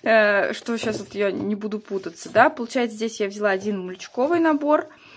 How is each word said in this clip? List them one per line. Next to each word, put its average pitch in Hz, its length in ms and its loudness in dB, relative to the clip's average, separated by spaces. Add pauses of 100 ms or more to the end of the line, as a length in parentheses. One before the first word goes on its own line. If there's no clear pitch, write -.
э, 214 520 4
что 233 260 -4
щас 214 200 -2
вот - 140 -12
я 196 180 0
не 208 240 -2
буду 208 240 -6
путаться, 190 540 -8
да. 247 160 8
Получается, 240 480 -4
здесь 226 220 -6
я 208 80 0
взяла 208 240 -2
один 190 340 -2
мальчиковый 254 540 -2
набор, 302 480 2 (300)